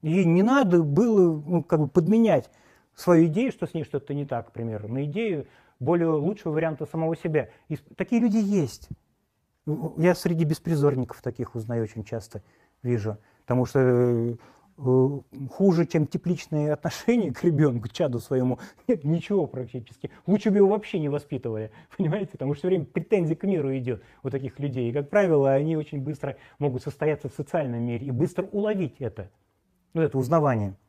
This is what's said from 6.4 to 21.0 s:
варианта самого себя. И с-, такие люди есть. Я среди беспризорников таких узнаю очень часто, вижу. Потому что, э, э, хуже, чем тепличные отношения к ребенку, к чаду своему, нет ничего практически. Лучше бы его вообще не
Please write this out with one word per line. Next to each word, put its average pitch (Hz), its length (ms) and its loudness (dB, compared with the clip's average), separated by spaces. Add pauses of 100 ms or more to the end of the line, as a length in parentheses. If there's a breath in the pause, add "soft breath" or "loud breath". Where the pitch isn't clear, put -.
варианта 156 320 -2
самого 160 300 -4
себя. 156 340 -2 (180 soft breath)
И 156 80 -6
с-, - 80 -12 (120)
такие 226 260 0
люди 226 160 2
есть. 196 520 -2 (1080)
Я 170 180 4
среди 170 300 0
беспризорников 143 760 -2
таких 120 320 -8
узнаю 117 300 -4
очень 107 200 -8
часто, 110 380 -10 (400 soft breath)
вижу. 110 360 -4 (240 soft breath)
Потому 123 240 0
что, 139 140 0
э, 123 560 2 (420 soft breath)
э, 131 420 2 (320)
хуже, 175 340 4
чем 156 220 0
тепличные 151 680 -4
отношения 185 580 -2
к - 120 -8
ребенку, 139 440 2
к - 40 -12
чаду 127 280 -2
своему, 127 380 -2 (300 loud breath)
нет 185 160 0
ничего 165 440 0
практически. 123 600 -12 (160 loud breath)
Лучше 202 240 2
бы 202 80 4
его 196 120 8
вообще 208 300 -2
не 147 100 -2